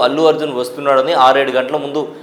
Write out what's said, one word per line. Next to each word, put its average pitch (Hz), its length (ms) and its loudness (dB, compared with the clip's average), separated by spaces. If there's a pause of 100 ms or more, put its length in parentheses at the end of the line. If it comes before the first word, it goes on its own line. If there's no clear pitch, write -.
అల్లు 139 220 0
అర్జున్ 151 300 2
వస్తున్నాడని 135 600 0
ఆరేడు 135 380 4
గంటల 127 260 -2
ముందు 143 460 -6